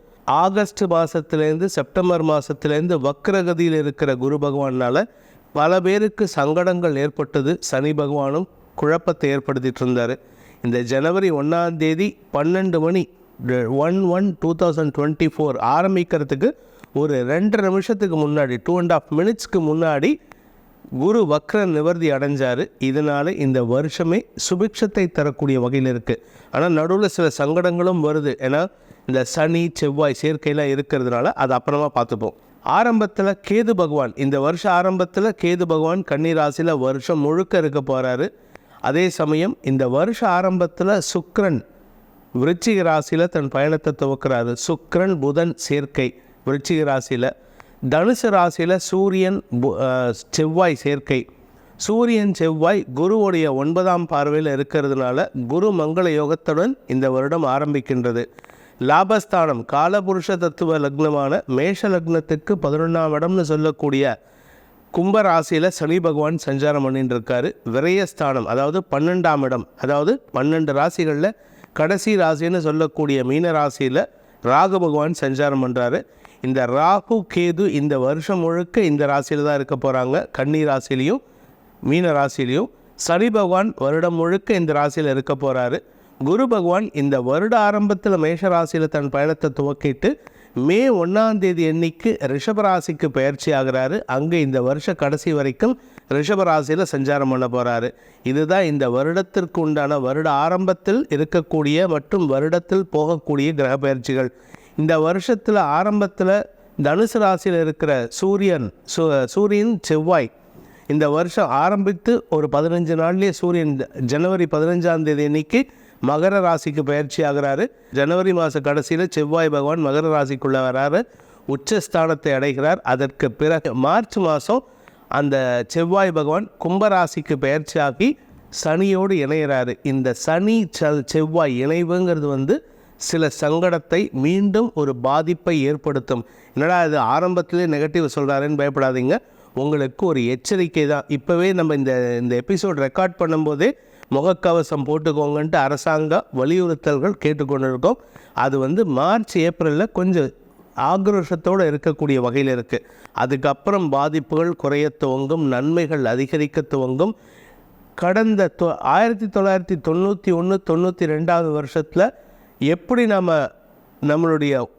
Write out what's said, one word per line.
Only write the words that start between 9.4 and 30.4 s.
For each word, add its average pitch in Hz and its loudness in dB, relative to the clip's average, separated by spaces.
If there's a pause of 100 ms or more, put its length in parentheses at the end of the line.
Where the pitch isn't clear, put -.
இருந்தாரு. 123 0 (440)
இந்த 123 0
ஜனவரி 160 0
ஒண்ணாம் 165 0
தேதி 160 0 (140)
பன்னெண்டு 170 0
மணி, 170 0 (600)
ஒன் 160 0
ஒன் 185 0
டூ 165 0
தௌசண்ட் 160 0
டுவெண்ட்டி 156 0 (100)
ஃபோர் 147 0
ஆரம்பிக்கிறதுக்கு 170 0 (440)
ஒரு 139 0
ரெண்டரை 202 2
நிமிஷத்துக்கு 190 0
முன்னாடி, 147 0
டூ 175 0
and 175 0
half 151 0
மினிட்ஸ்க்கு 202 0
முன்னாடி 160 2 (840)
குரு 208 2
வக்ர 160 0
நிவர்த்தி 165 0
அடைஞ்சாரு. 135 -2
இதனால 147 -2
இந்த 131 0
வருஷமே 156 0 (160)
சுபிக்ஷத்தை 202 -2
தரக்கூடிய 143 0
வகையில் 131 0
இருக்கு. 120 -4 (280)
ஆனா 156 2
நடுவுல 190 2
சில 170 2 (100)
சங்கடங்களும் 175 0
வருது, 151 0
ஏன்னா 143 0 (400)
இந்த 131 0
சனி 165 0
செவ்வாய் 143 0
சேர்க்கையெல்லாம் 147 0